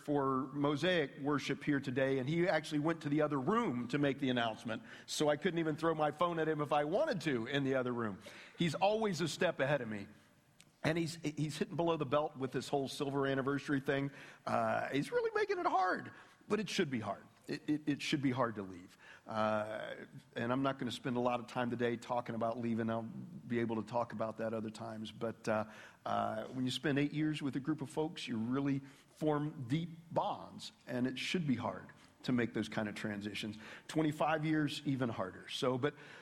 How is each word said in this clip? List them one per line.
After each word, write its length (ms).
for 480
Mosaic 600
worship 400
here 160
today, 400
and 80
he 180
actually 340
went 220
to 80
the 120
other 180
room 480
to 100
make 220
the 100
announcement, 520
so 240
I 80
couldn't 220
even 180
throw 180
my 160
phone 280
at 100
him 80
if 160
I 100
wanted 380
to 240
in 180
the 120
other 180
room. 240
He's 160
always 480
a 60
step 320
ahead 220
of 60
me. 200
And 140
he's, 240
he's 340
hitting 200
below 220
the 80
belt 300
with 160
this 160
whole 200
silver 400
anniversary 520
thing. 300
Uh, 440
he's 200
really 240
making 240
it 80
hard, 420
but 100
it 80
should 220
be 100
hard. 220
It, 200
it, 180
it 160
should 220
be 80
hard 240
to 80
leave. 340
Uh, 360
and 160
I'm 120
not 160
gonna 120
spend 240
a 40
lot 200
of 60
time 240
today 260
talking 380
about 260
leaving. 300
I'll 160
be 120
able 160
to 120
talk 260
about 260
that 160
other 160
times. 400
But, 360
uh, 160
uh, 360
when 120
you 60
spend 260
eight 160
years 300
with 140
a 20
group 240
of 60
folks, 380
you 100
really 440
form 340
deep 220
bonds, 600
and 180
it 140
should 260
be 100
hard 300
to 80
make 220
those 160
kind 180
of 80
transitions. 640
Twenty-five 560
years, 400
even 240
harder. 420
So, 260
but 160